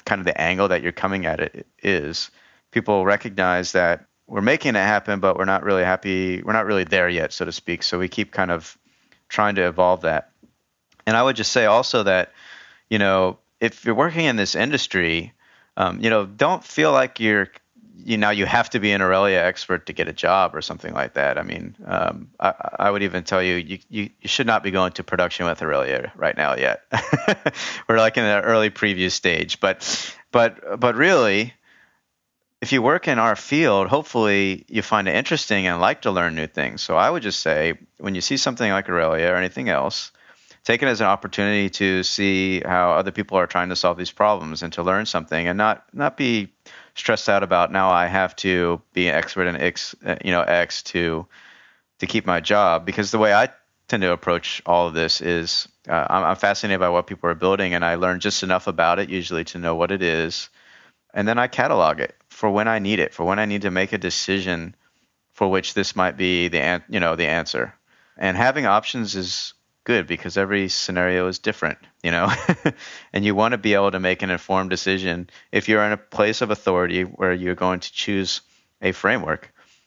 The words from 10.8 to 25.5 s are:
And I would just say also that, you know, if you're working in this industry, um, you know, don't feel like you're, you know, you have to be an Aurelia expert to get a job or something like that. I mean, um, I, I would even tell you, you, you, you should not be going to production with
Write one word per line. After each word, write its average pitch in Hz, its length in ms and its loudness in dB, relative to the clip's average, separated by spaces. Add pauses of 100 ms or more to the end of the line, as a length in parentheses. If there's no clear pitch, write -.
And 110 100 2
I 120 60 4
would 131 140 2
just 110 160 -4
say 117 140 4
also 110 360 4
that, 92 300 2 (580)
you 110 80 0
know, 95 400 2 (220)
if - 240 -2
you're 117 100 0
working 160 300 0
in 127 120 2
this 98 180 0
industry, 87 800 0 (440)
um, 95 240 -2
you 113 100 2
know, 104 160 2
don't 139 380 0
feel 156 260 0
like 131 300 0
you're, 104 280 2 (540)
you 117 140 -2
know, 104 140 2
you 101 160 0
have 117 240 0
to 123 100 -2
be 104 120 2
an 98 100 2
Aurelia 95 420 4
expert 90 420 -2
to - 60 -10
get 87 160 -4
a 82 40 -8
job 90 420 2
or 78 80 -6
something 80 320 -10
like 64 200 -4
that. 69 220 0
I 71 60 -4
mean, 50 420 -10
um, - 460 -4 (100)
I, 95 140 2 (240)
I 101 120 2
would 101 120 -2
even 90 220 -4
tell 92 180 0
you, 90 140 0
you, 87 220 -8 (120)
you, 104 200 -6 (100)
you 101 80 -10
should - 180 -2
not 110 160 2
be 98 80 -4
going 92 220 2
to - 120 -10
production 87 400 -2
with 85 160 -2